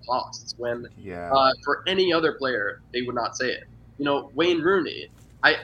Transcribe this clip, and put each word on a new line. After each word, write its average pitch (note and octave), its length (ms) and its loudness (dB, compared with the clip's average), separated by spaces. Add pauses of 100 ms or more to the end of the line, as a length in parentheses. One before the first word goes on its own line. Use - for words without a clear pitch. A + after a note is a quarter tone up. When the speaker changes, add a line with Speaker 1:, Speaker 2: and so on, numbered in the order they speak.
Speaker 1:
costs - 500 -6
when, A#2+ 280 -4 (120)
Speaker 2:
Yeah. F2+ 360 -6
Speaker 1:
uh, C3 180 6 (120)
for C#3+ 240 -2
any F#3 260 2
other D#3+ 200 2
player, A2+ 480 -4 (120)
they B2 80 -2
would B2 140 -4
not A2+ 200 -4
say B2+ 160 -2
it. - 120 -8 (340)
You C#3+ 80 -4
know, C#3+ 300 0
Wayne E3+ 260 4
Rooney, D#3 480 0 (340)
I, D3+ 200 8